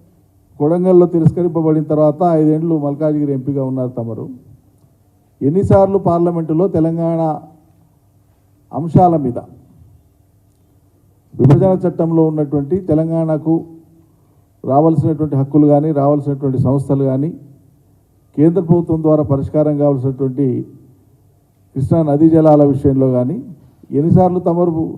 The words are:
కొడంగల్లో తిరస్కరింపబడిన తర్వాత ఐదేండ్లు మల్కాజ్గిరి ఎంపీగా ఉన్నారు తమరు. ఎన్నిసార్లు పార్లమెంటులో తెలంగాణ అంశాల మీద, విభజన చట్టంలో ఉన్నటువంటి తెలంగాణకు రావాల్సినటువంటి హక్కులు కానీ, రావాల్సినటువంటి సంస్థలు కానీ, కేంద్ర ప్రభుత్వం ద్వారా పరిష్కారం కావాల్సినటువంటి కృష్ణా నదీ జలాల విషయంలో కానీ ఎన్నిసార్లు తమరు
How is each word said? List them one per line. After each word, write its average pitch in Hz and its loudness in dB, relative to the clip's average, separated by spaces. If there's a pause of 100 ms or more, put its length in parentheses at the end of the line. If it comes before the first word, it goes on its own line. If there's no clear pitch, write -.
(600)
కొడంగల్లో 175 4
తిరస్కరింపబడిన 160 0
తర్వాత 151 0
ఐదేండ్లు 160 0
మల్కాజ్గిరి 143 -2
ఎంపీగా 135 -4
ఉన్నారు 131 -4
తమరు. 117 -10 (1120)
ఎన్నిసార్లు 196 2
పార్లమెంటులో 170 0
తెలంగాణ 165 -2 (1500)
అంశాల 170 2
మీద, 123 -4 (1900)
విభజన 160 4 (100)
చట్టంలో 165 0
ఉన్నటువంటి 147 -4
తెలంగాణకు 160 -2 (1000)
రావాల్సినటువంటి 151 0
హక్కులు 143 2
కానీ, 147 2
రావాల్సినటువంటి 139 -2
సంస్థలు 135 0
కానీ, 135 -2 (1080)
కేంద్ర 170 4
ప్రభుత్వం 165 0
ద్వారా 156 2
పరిష్కారం 147 -2
కావాల్సినటువంటి 135 -2 (1300)
కృష్ణా 156 0
నదీ 151 4
జలాల 156 6
విషయంలో 135 0
కానీ 127 -2 (540)
ఎన్నిసార్లు 175 2
తమరు 170 0 (260)